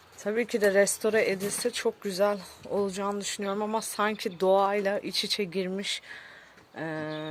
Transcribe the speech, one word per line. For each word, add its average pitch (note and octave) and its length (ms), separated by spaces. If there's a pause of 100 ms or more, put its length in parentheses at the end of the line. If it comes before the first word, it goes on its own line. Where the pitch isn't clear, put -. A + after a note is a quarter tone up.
(240)
Tabii G#3+ 240
ki A3 140
de G3+ 120
restore G3+ 580
edilse G3 400
çok - 300
güzel F#3+ 380 (300)
olacağını G3+ 520
düşünüyorum G3+ 400
ama G#3+ 200
sanki G#3 580
doğayla G3 600
iç - 240
içe G#3 200
girmiş, F#3+ 580 (760)
e, - 60 (480)